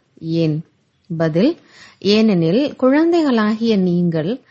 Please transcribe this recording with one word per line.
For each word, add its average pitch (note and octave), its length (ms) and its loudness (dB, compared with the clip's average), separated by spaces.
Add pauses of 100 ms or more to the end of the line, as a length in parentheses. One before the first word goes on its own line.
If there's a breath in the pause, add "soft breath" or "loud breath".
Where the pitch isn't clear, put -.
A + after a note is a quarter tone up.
(180)
ஏன்? D#3+ 460 -2 (460)
பதில், E3 460 0 (420 loud breath)
ஏனெனில் G#3 800 0
குழந்தைகளாகிய B3+ 1000 0
நீங்கள் F3 640 -2 (100)